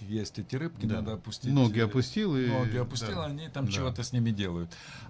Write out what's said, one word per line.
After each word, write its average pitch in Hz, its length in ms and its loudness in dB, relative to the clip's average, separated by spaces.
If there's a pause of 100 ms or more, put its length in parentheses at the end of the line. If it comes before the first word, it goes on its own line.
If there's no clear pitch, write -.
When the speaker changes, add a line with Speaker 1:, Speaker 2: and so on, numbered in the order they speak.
Speaker 1:
есть 107 380 -4
эти 107 180 -6
рыбки, 143 300 -4
Speaker 2:
Да. 107 80 2
Speaker 1:
надо 110 180 -2
опустить, 110 400 -4
Speaker 2:
Ноги 120 260 6
Speaker 1:
э, 113 60 6
Speaker 2:
опустил 135 500 2
и 127 120 2
Speaker 1:
ноги 113 300 2
опустил, 123 400 -2
Speaker 2:
да. - 80 -2
Speaker 1:
они 147 240 -6
там 139 180 -4
Speaker 2:
Да. 196 40 0
Speaker 1:
чего-то 131 300 -2
с 113 100 -6
ними 117 200 4
делают. 87 400 0 (380)